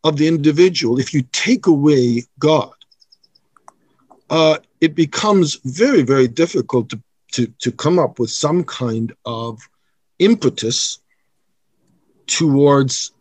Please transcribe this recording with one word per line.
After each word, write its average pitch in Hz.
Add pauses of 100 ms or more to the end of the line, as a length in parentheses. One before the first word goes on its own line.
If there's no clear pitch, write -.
of 156
the 151
individual, 156
if -
you 139
take -
away 139 (160)
God, 151 (1600)
uh, 156 (240)
it 160
becomes 170
very, 185
very 131
difficult 127
to, 107 (320)
to, 120 (120)
to 123
come 175
up -
with 117
some 160
kind 113 (120)
of 117 (600)
impetus 175 (1300)
towards 139